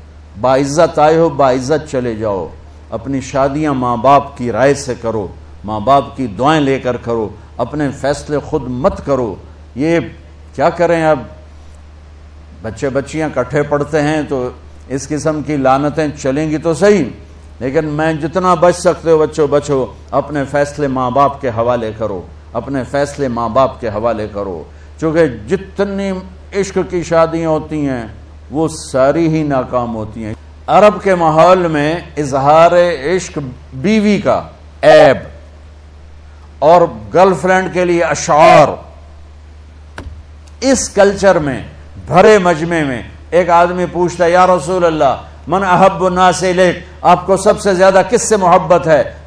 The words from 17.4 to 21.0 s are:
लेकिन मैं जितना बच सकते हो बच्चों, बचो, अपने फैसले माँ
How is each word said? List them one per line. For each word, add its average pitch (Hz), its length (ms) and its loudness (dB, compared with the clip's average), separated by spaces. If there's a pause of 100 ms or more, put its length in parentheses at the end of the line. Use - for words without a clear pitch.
लेकिन 135 240 -2
मैं 156 360 -2
जितना 180 340 0
बच 170 200 4
सकते 165 360 -2
हो 160 80 4
बच्चों, 151 320 0
बचो, 135 460 -2 (160)
अपने 143 320 -4
फैसले 143 440 -2
माँ 127 240 -2